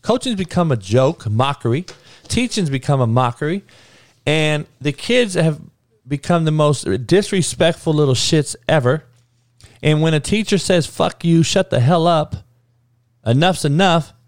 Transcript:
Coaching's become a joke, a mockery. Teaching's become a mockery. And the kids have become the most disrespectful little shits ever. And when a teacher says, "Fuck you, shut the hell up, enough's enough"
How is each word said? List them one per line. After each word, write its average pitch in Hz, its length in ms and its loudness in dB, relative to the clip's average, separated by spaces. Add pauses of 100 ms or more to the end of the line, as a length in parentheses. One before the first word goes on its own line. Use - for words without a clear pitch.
Coaching's 240 340 -2
become 175 360 -2
a 123 40 0
joke, 120 500 0
a 110 40 -4
mockery. 127 540 -2 (420)
Teaching's 226 440 -2
become 135 320 -2
a 123 40 2
mockery. 127 560 -2 (640)
And 151 420 0 (140)
the 143 120 -4
kids 233 420 -2
have 160 260 0 (480)
become 160 380 -2
the 156 40 0
most 151 340 0 (220)
disrespectful 170 880 0
little 147 220 2
shits - 420 0 (100)
ever. 147 380 0 (800)
And 151 180 2
when 160 140 2
a 151 60 2
teacher 208 360 -2
says, 175 300 0
"Fuck - 380 -4
you, 165 180 4
shut - 260 0
the - 120 0
hell 160 260 2
up, 160 300 0 (920)
enough's 156 400 2
enough" 165 480 2 (140)